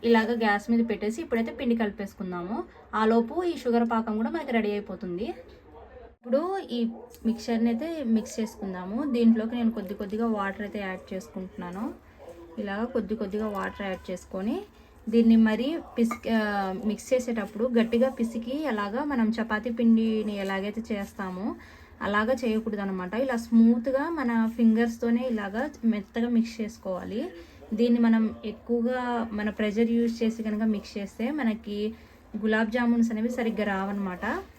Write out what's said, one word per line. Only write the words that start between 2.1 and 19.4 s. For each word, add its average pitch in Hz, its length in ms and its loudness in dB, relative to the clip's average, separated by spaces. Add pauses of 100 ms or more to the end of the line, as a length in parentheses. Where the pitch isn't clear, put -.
ఆలోపు 233 500 4
ఈ - 20 -2 (100)
షుగర్ 233 300 2
పాకం 226 260 0
కూడా 254 160 0
మనకి 277 220 -4
రెడీ 208 180 0
అయిపోతుంది. 190 500 -6 (920)
ఇప్పుడు 247 240 0 (360)
ఈ - 20 -2 (480)
మిక్చర్ని 226 460 0
అయితే 302 140 -4 (300)
మిక్స్ - 220 -4
చేసుకుందాము. 196 580 -6 (180)
దీంట్లోకి 226 440 4
నేను 226 180 2
కొద్ది 196 240 -8
కొద్దిగా 214 260 -2 (100)
వాటర్ 196 300 -4
అయితే 208 200 -8
యాడ్ 185 160 -8 (100)
చేసుకుంటున్నాను. 185 720 -10 (760)
ఇలాగ 202 220 -4 (120)
కొద్ది 208 260 -2
కొద్దిగా 208 360 -4
వాటర్ 190 300 -6
యాడ్ 180 240 -6
చేసుకొని 196 460 -6 (560)
దీన్ని 226 220 8 (120)
మరీ 220 180 0 (320)
పిసికి, 233 400 0
ఆ, 214 40 4 (480)
మిక్స్ - 240 -6
చేసేటప్పుడు 226 520 -2 (140)
గట్టిగా 233 280 4 (120)
పిసికి, 233 360 -2 (160)
అలాగా 208 300 -2 (100)
మనం 233 160 4 (100)
చపాతీ 220 320 -2 (100)